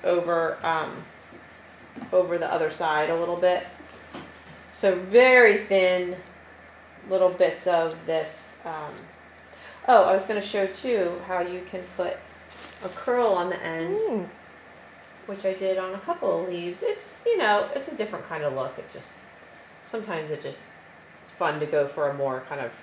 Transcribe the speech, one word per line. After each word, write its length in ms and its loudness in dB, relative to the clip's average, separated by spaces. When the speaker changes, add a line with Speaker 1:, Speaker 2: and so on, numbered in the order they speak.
Speaker 1:
over, 600 2
um, 420 -2
over 280 2
the 120 -4
other 200 0
side 400 -2
a 40 0
little 220 -2
bit. 300 2
So 240 2
very 600 8
thin 600 2
little 200 4
bits 360 0
of 400 0
this, 580 -4
um, 300 -10
oh, 180 10
I 100 6
was 100 2
gonna 180 -2
show 240 0
too 640 -2
how 120 -2
you 200 -4
can 140 -10
put 200 -4
a 40 -8
curl 460 0
on 160 0
the 120 -6
end, 360 -4
Speaker 2:
Mm. 300 -2
Speaker 1:
which 200 -8
I 80 2
did 240 0
on 160 -4
a 60 -10
couple 420 -2
of 60 -6
leaves. 340 -6
It's, 420 -6
you 140 2
know, 360 2
it's 140 -6
a 60 -10
different 340 -6
kind 160 -6
of 80 0
look. 260 -6
It 140 -14
just, 280 -18
sometimes 480 -6
it's 120 -6
just 300 -12
fun 220 0
to 60 0
go 220 2
for 220 -2
a 40 -4
more 320 -2
kind 140 -8
of 120 -8